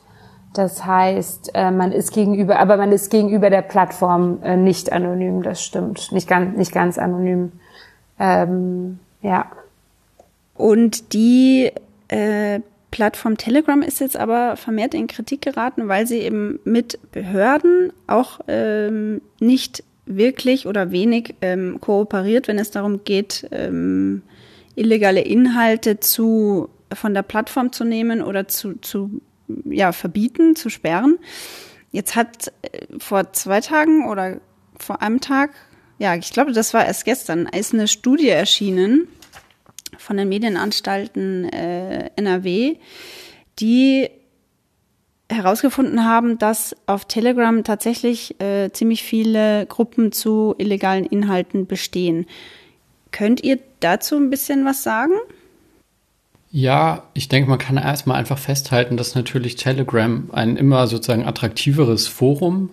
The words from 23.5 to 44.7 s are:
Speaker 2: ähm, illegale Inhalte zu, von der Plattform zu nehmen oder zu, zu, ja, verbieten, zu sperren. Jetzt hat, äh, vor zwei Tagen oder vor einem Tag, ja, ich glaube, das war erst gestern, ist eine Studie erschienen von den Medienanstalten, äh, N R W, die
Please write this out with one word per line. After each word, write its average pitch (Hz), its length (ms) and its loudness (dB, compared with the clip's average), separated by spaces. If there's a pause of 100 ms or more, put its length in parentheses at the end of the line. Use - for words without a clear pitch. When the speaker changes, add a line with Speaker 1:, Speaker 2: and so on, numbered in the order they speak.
Speaker 2:
ähm, - 720 -2 (540)
illegale 208 440 4
Inhalte 233 800 2
zu, 214 720 0 (240)
von 214 180 -4
der 196 100 0
Plattform 247 500 -4
zu - 120 -6
nehmen 226 380 0
oder 196 260 -4
zu, 190 320 -8
zu, 202 400 -8 (440)
ja, 180 280 0
verbieten, 254 640 2
zu 226 140 -8
sperren. 220 480 2 (720)
Jetzt - 260 -6
hat, - 360 -4 (100)
äh, - 240 -14 (120)
vor 190 340 -2
zwei 196 280 0
Tagen 302 480 2
oder 190 300 -6 (400)
vor - 240 -8
einem 226 180 0
Tag, 277 300 0 (480)
ja, 190 160 0
ich - 180 -8
glaube, 254 200 2
das 220 200 0
war 226 140 4
erst - 180 -6
gestern, 175 420 -2
ist 214 280 -6
eine 214 140 2
Studie 269 400 2
erschienen 202 800 2 (880)
von 202 200 -6
den 196 100 -2
Medienanstalten, 196 1200 -4
äh, 175 640 -8
N 202 100 -2
R 185 180 -2
W, 226 320 0 (800)
die 262 520 4 (1200)